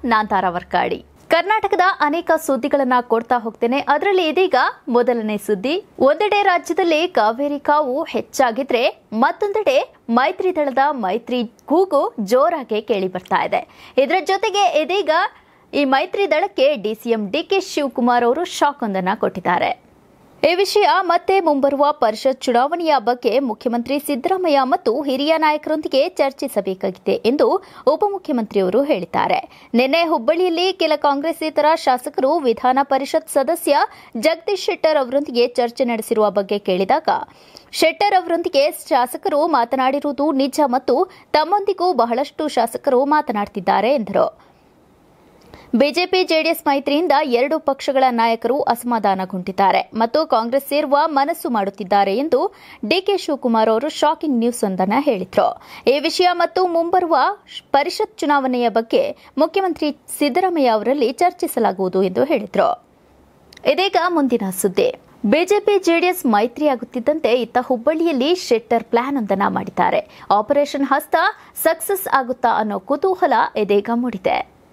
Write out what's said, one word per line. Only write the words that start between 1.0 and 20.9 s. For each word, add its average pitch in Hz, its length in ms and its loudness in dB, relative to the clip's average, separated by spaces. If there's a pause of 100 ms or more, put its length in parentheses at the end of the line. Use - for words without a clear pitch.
ಕರ್ನಾಟಕದ 392 520 0 (200)
ಅನೇಕ 311 300 -2 (160)
ಸುದ್ದಿಗಳನ್ನ 269 540 0
ಕೊಡ್ತಾ 240 380 0
ಹೋಗ್ತೇನೆ. 233 500 -2
ಅದರಲ್ಲಿ 349 400 2
ಇದೀಗ 359 260 2 (340)
ಮೊದಲನೇ 233 500 0
ಸುದ್ದಿ. 220 460 -2 (140)
ಒಂದೆಡೆ 370 440 2
ರಾಜ್ಯದಲ್ಲಿ 349 680 0
ಕಾವೇರಿ 277 520 0
ಕಾವು 294 420 0
ಹೆಚ್ಚಾಗಿದ್ರೆ, 254 1000 -2 (100)
ಮತ್ತೊಂದೆಡೆ 339 840 0 (160)
ಮೈತ್ರಿ 349 460 0
ದಳದ 277 220 -2 (120)
ಮೈತ್ರಿ 233 640 -4 (140)
ಕೂಗು 349 540 2
ಜೋರಾಗಿ 247 600 0
ಕೇಳಿ 196 260 -2
ಬರ್ತಾ 185 360 -2
ಇದೆ. - 540 -6
ಇದರ 269 160 2 (120)
ಜೊತೆಗೆ 381 560 0
ಇದೀಗ 349 280 -2 (640)
ಈ 285 100 2
ಮೈತ್ರಿ 294 460 0
ದಳಕ್ಕೆ 302 440 0
ಡಿ 214 200 -4
ಸಿ 233 160 -8
ಎಂ 214 200 -2
ಡಿ 294 120 -2
ಕೆ 392 180 0
ಶಿವಕುಮಾರ್ 247 640 0
ಅವರು 269 200 0
ಶಾಕ್ 285 380 -2
ಒಂದನ್ನ 190 320 -2
ಕೊಟ್ಟಿದ್ದಾರೆ. - 760 -2 (600)
ಈ 349 40 0
ವಿಷಯ 392 340 2 (120)